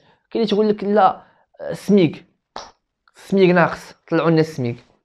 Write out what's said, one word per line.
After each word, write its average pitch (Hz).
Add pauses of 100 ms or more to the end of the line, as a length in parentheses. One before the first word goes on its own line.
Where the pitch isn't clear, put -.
(300)
كاين 226
اللي -
تقول 214
لك: 208
"لا، 202 (480)
السميك، - (920)
السميك 190
ناقص، - (160)
طلعوا 165
لنا 160
السميك". 131 (280)